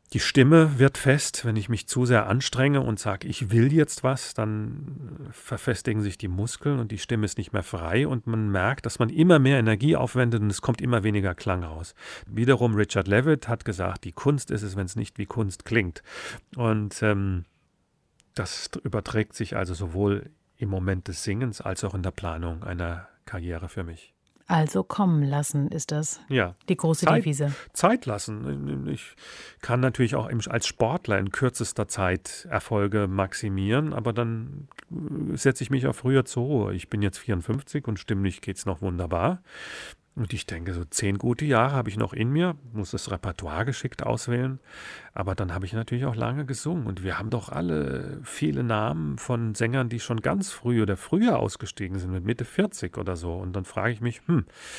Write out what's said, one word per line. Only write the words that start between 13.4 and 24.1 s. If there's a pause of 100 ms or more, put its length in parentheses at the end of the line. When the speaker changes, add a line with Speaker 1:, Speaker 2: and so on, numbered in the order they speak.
Speaker 1:
hat
gesagt,
„Die
Kunst
ist
es,
wenn's
nicht
wie
Kunst
klingt.“ (540)
Und,
ähm, (880)
das (140)
überträgt
sich
also
sowohl (300)
im
Moment
des
Singens
als
auch
in
der
Planung
einer (160)
Karriere
für
mich. (360)